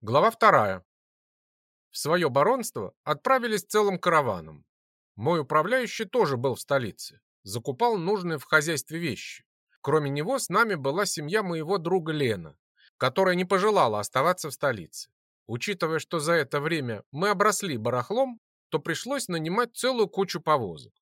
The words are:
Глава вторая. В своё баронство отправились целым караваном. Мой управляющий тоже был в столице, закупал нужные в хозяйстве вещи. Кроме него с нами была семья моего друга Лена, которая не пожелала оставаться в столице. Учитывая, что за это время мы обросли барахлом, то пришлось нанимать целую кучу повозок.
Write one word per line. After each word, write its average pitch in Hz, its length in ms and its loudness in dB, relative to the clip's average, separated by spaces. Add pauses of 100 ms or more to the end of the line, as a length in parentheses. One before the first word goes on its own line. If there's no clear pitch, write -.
Глава 139 300 4
вторая. 117 540 4 (1040)
В - 80 -14
своё 160 320 2
баронство 139 720 2
отправились 226 640 0
целым 202 340 2
караваном. 104 680 0 (520)
Мой 156 240 0
управляющий 196 640 0
тоже 185 320 2
был 123 180 0
в - 60 -12
столице, - 600 -4 (220)
закупал 139 560 -2
нужные 175 400 -2
в - 60 -12
хозяйстве 156 560 0
вещи. - 440 -8 (360)
Кроме 147 280 2
него 156 300 -2
с - 120 -6
нами 208 260 2
была 143 280 -2
семья 170 380 -4
моего 175 360 -2
друга 165 340 -2
Лена, 107 440 -2 (400)
которая 180 380 2
не 185 100 0
пожелала 180 540 2
оставаться 143 520 -2
в - 40 -12
столице. 110 560 -4 (380)
Учитывая, 160 500 -4
что 160 220 -4
за 160 140 0
это 147 260 0
время 143 500 -4
мы 170 200 -2
обросли 196 460 -2
барахлом, 156 640 -2 (300)
то 160 100 -4
пришлось 233 480 -4
нанимать 180 480 -2
целую 247 320 0
кучу 180 340 -4
повозок. 98 600 -2